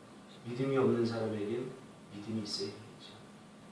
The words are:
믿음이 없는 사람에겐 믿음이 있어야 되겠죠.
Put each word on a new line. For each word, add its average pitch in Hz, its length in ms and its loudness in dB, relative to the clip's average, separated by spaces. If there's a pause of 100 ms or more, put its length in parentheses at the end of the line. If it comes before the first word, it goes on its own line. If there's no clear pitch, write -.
(460)
믿음이 135 320 4
없는 117 280 8
사람에겐 110 640 0 (420)
믿음이 107 300 -2
있어야 98 240 -2
되겠죠. - 460 -12 (580)